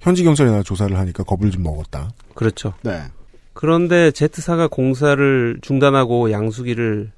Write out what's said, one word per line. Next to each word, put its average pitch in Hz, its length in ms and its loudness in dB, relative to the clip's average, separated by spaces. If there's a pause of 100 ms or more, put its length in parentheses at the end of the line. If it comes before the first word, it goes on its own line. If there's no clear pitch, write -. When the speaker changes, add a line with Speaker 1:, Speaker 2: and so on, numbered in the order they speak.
Speaker 1:
현지 180 240 2
경찰이 147 240 4
나와 104 140 2
조사를 98 340 -2
하니까 92 260 -2
겁을 98 280 0
좀 90 140 -2
먹었다. 78 480 -8 (200)
Speaker 2:
그렇죠. 110 480 -4
Speaker 1:
네. 90 220 -6 (500)
Speaker 2:
그런데 170 580 2
Z사가 165 580 -2
공사를 135 920 0
중단하고 131 680 2
양수기를 110 880 -4